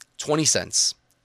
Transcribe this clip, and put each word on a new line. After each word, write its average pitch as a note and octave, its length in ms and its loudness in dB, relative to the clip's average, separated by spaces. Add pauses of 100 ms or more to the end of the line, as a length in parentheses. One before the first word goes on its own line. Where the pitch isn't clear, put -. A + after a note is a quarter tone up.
(200)
twenty D3+ 260 0
cents. - 480 0 (320)